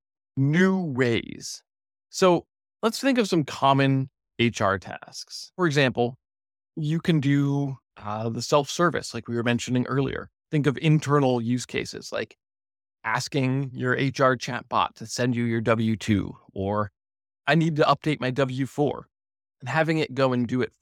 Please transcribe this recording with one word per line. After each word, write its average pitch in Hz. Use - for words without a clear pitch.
new 180
ways. 123
So 180
let's 226
think 262
of 220
some 165
common 135
H 117
R 98
tasks. -
For 180
example, 127
you 160
can 156
do, 139
uh, 107
the 117
self-service, 147
like 117
we 117
were 117
mentioning 120
earlier. 131
Think 147
of 139
internal 143
use 120
cases, -
like 110
asking 131
your 127
H 135
R 131
chatbot -
to 113
send 123
you 120
your 117
W 110
two, 101
or 101
"I 143
need 160
to 151
update 139
my 127
W 131
four," -
and 127
having 160
it 135
go 131
and 123
do 127
it -